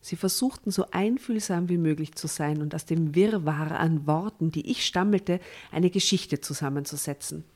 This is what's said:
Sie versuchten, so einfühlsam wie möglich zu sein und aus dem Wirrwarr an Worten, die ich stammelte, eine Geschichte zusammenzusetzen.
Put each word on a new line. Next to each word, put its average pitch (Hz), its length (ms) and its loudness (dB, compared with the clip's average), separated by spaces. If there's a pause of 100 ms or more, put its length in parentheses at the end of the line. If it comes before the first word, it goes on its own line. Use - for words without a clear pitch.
Sie - 160 -8
versuchten, 208 540 0
so 185 220 0
einfühlsam 202 760 0
wie 175 100 2
möglich 156 360 0
zu - 140 -8
sein 151 340 -2
und 147 120 -4
aus 160 100 -6
dem 160 320 0
Wirrwarr 156 640 2
an 156 260 2
Worten, 165 460 0
die - 180 -4
ich - 160 -2
stammelte, 185 540 2 (320)
eine 175 180 4
Geschichte 180 500 2
zusammenzusetzen. 143 1040 -6 (120)